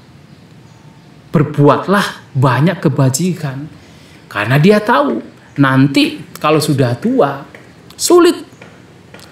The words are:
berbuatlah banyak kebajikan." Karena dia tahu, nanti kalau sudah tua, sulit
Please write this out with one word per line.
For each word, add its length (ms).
berbuatlah 1000
banyak 480
kebajikan." 840
Karena 320
dia 220
tahu, 400
nanti 580
kalau 180
sudah 380
tua, 480
sulit 480